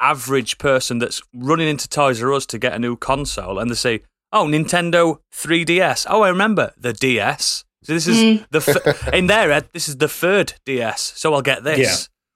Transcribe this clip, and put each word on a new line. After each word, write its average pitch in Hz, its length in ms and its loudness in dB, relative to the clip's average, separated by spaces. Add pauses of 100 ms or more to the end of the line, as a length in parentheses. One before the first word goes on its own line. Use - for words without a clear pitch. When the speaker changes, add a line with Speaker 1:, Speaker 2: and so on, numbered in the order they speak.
Speaker 1:
average 131 580 0
person 131 400 0
that's - 240 -4 (120)
running 151 340 0
into 147 200 -4
Toys 131 340 0
R 131 100 0
Us 139 140 -2
to 117 120 -10
get 123 140 0
a 92 60 -6
new 120 180 -4
console, 117 640 -4
and 117 100 -4
they 117 60 -4
say, 113 260 -2 (300)
"Oh, 208 140 2
Nintendo 170 760 0 (100)
three 165 340 -2
D 170 160 2
S. 151 300 0
Oh, 214 120 4
I 196 60 4
remember 185 480 0
the 120 160 -4
D 120 280 0
S." - 440 -4 (200)
So 151 100 -4
this 160 140 -2
is 226 100 4
Speaker 2:
Mm. 220 320 4
Speaker 1:
the 156 80 2
f-, - 560 0
Speaker 3:
<laughs> - 0 -
Speaker 1:
in 185 140 2
their 202 240 4
head, 151 200 0
this - 160 -8
is 143 100 -10
the 147 100 2
third 190 460 0 (120)
D 131 160 -2
S. - 340 -4
So 160 160 0
I'll 143 80 2
get 127 220 0
this. 147 160 0
Speaker 4:
Yeah. 113 160 4 (420)